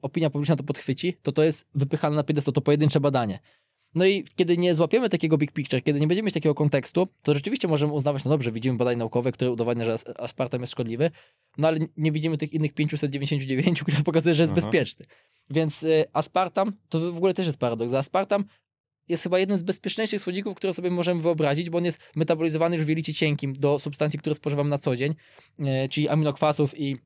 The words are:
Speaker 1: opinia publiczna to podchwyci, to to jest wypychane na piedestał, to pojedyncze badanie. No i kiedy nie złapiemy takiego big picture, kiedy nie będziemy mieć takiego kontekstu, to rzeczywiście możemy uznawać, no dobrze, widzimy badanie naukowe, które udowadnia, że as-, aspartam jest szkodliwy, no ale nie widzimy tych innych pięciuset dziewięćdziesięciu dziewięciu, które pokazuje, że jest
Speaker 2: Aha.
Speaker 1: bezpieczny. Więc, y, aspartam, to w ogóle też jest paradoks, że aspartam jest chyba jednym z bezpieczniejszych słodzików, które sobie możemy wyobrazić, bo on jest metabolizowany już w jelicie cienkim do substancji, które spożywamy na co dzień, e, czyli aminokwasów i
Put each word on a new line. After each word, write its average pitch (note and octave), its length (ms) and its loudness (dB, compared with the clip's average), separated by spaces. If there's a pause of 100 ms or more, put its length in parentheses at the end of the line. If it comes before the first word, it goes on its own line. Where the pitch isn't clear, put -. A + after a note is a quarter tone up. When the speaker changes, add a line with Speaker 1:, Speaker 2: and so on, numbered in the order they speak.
Speaker 1:
opinia E3 280 -2
publiczna D3 260 0
to C#3 80 -6
podchwyci, D3 580 -4
to D3+ 100 -2
to D3+ 100 2
jest D#3 320 0
wypychane D3 420 0
na D3+ 80 2
piedestał, C#3+ 300 -2
to D3 60 2
pojedyncze D3 400 2
badanie. B2 380 0 (560)
No F3 120 4
i G3 180 2 (120)
kiedy F3 220 2
nie F3 160 4
złapiemy F#3 340 2
takiego D#3+ 300 2
big C#3+ 140 0
picture, C3 300 -2
kiedy C#3+ 180 2
nie D3+ 60 2
będziemy F3+ 200 2
mieć - 80 -2
takiego D3+ 200 2
kontekstu, D3+ 540 0 (140)
to D3 120 2
rzeczywiście G3+ 340 -4
możemy D3+ 240 2
uznawać, C#3 320 -2
no - 60 0
dobrze, C3+ 220 0
widzimy A#2+ 260 -2
badanie B2 180 2
naukowe, A#2+ 360 -2
które B2 180 -2
udowadnia, A#2 340 -2
że A2+ 80 0
as-, A2+ 120 -4 (120)
aspartam B2 440 -4
jest B2 120 -8
szkodliwy, B2 380 -2 (480)
no D#3 100 4
ale D#3+ 100 2 (180)
nie D#3 160 0
widzimy D#3 260 -2
tych D3+ 140 -6
innych D#3 200 -2
pięciuset D3+ 380 -2
dziewięćdziesięciu C#3+ 380 -4
dziewięciu, D3+ 360 0
które D3 180 0
pokazuje, E3 320 2
że D3+ 80 4
jest E3 100 2
Speaker 2:
Aha. E3+ 80 2
Speaker 1:
bezpieczny. - 460 -2 (440)
Więc, D#3 320 -2
y, D#3 300 4
aspartam, F#3+ 600 0 (160)
to E3 240 -2
w E3+ 40 -8
ogóle F3+ 180 2
też F#3 120 -2
jest D3 120 -4
paradoks, A#2 320 -2
że C3+ 80 0
aspartam G3 460 0 (640)
jest E3 140 -4
chyba F3+ 160 0
jednym G3 200 2
z E3+ 40 -4
bezpieczniejszych G#3 580 -4
słodzików, F#3+ 360 -6
które F#3+ 160 -2
sobie F3+ 180 -2
możemy F3 300 0
wyobrazić, D#3 500 0
bo E3+ 80 0
on F3 60 0
jest E3+ 140 -2 (180)
metabolizowany D#3+ 600 0
już D#3 80 0
w D3 40 -4
jelicie D#3+ 260 -2
cienkim D3 380 -2
do C#3 260 0
substancji, D3+ 400 -4
które D3+ 160 -2
spożywamy C#3+ 360 -2
na C#3+ 80 0
co C3+ 180 -2
dzień, C#3+ 180 -2 (440)
e, C3+ 300 -2
czyli D3+ 200 -2
aminokwasów D3+ 720 0
i C#3 240 -4